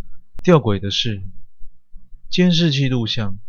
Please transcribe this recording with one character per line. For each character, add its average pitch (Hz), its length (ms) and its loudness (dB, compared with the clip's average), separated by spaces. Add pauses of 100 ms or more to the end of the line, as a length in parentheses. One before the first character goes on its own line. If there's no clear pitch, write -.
(440)
吊 175 140 8
诡 104 220 2
的 98 100 -4
是， 98 400 -4 (1000)
监 180 240 4
视 165 180 4
器 135 180 0
录 123 160 0
像 101 320 -2 (120)